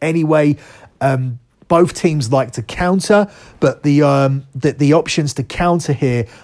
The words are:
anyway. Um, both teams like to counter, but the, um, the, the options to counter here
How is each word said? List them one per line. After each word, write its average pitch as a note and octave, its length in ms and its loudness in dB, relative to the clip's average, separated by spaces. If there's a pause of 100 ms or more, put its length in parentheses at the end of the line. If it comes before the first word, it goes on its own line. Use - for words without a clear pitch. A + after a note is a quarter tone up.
anyway. D#3 540 2 (440)
Um, C3 380 -2 (300)
both E3+ 240 2
teams D3 400 -2
like C3 200 0
to A#2+ 100 -8
counter, G3 680 0 (300)
but C3+ 220 0
the, D3 200 2
um, C#3 520 0
the, B2+ 180 -2
the C#3+ 220 2
options D#3 400 -2
to - 80 -6
counter F3 500 -2
here B2 340 -2 (180)